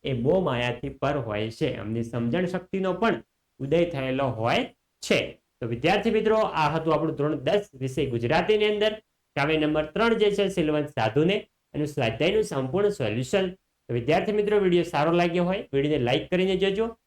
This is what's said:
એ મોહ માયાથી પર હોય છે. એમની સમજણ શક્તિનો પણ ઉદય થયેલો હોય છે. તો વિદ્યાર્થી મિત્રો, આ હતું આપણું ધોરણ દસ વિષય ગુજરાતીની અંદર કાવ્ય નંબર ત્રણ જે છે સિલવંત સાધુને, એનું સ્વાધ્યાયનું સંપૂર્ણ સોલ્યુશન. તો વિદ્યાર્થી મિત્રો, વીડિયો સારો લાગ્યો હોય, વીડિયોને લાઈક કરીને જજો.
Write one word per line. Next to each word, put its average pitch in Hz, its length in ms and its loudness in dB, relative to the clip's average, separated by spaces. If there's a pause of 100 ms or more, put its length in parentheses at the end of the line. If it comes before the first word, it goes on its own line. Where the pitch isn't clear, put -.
એ 143 80 -2
મોહ 147 320 2
માયાથી 123 440 -2
પર 139 280 -4
હોય 110 340 -4
છે. 147 160 -4
એમની 113 360 -4
સમજણ 117 440 -2
શક્તિનો 185 460 -4
પણ 185 300 0 (360)
ઉદય 151 260 2
થયેલો 135 420 -2
હોય 120 380 0 (380)
છે. 120 360 -2 (220)
તો 127 60 -6
વિદ્યાર્થી 156 440 0
મિત્રો, 220 260 2
આ 160 320 0
હતું 160 260 0
આપણું 151 200 0
ધોરણ 147 220 -2
દસ 165 380 0
વિષય 131 320 -4
ગુજરાતીની 160 580 2
અંદર 208 300 2 (420)
કાવ્ય 147 200 2
નંબર 151 280 2
ત્રણ 226 300 2
જે 208 160 4
છે 202 180 0
સિલવંત 151 400 0
સાધુને, 151 600 0 (260)
એનું 147 120 -2
સ્વાધ્યાયનું 147 560 0
સંપૂર્ણ 156 460 0
સોલ્યુશન. 139 640 0
તો - 440 -12
વિદ્યાર્થી 165 380 0
મિત્રો, 208 260 2
વીડિયો 175 240 2
સારો 156 300 0
લાગ્યો 175 320 2
હોય, 190 280 -4
વીડિયોને 143 320 0
લાઈક 139 260 0
કરીને 185 260 0
જજો. 196 300 0 (200)